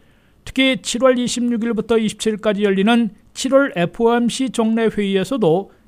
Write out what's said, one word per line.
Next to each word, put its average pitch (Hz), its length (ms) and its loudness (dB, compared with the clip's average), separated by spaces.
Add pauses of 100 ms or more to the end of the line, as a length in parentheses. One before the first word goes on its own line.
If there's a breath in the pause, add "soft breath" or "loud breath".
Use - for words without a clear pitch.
(440 soft breath)
특히 262 380 0
칠월 254 340 2
이십육 240 460 -2
일부터 226 340 -2
이십칠 220 360 -2
일까지 208 320 -2
열리는 208 460 2 (240 soft breath)
칠월 269 420 2
에프오엠씨 233 760 0
정례 226 380 0
회의에서도 196 800 0 (180 soft breath)